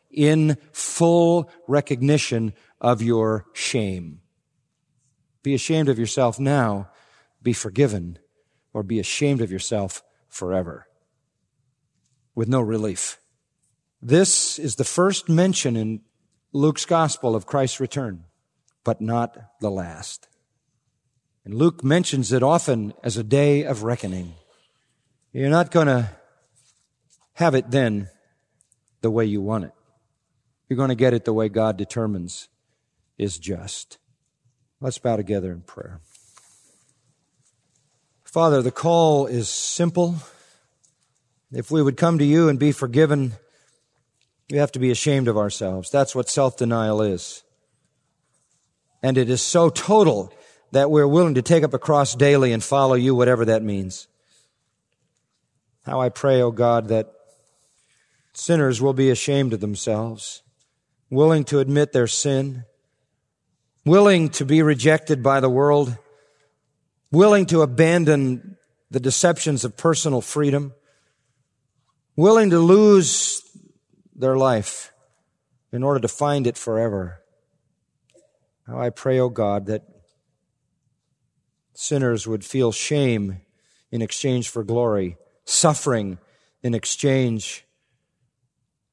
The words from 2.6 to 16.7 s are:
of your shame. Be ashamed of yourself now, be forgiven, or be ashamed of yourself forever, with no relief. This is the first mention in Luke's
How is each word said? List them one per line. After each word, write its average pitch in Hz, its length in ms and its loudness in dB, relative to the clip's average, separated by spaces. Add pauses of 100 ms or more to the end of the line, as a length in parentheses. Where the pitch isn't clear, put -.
of 120 220 0
your 110 520 0
shame. 90 640 -6 (1200)
Be 139 100 -4
ashamed 151 360 0
of 117 100 0
yourself 117 400 -2
now, 120 520 -2 (520)
be 123 100 0
forgiven, 98 680 -4 (520)
or 107 120 -8
be 107 160 -4
ashamed 139 400 -2
of 104 100 -4
yourself 95 540 -6 (240)
forever, 90 580 -8 (1500)
with 113 140 -2
no 131 120 2
relief. 107 580 -6 (840)
This 156 560 2
is 143 180 -8
the 131 80 -2
first 185 420 -2
mention 170 480 0
in 110 280 -4 (500)
Luke's 143 320 0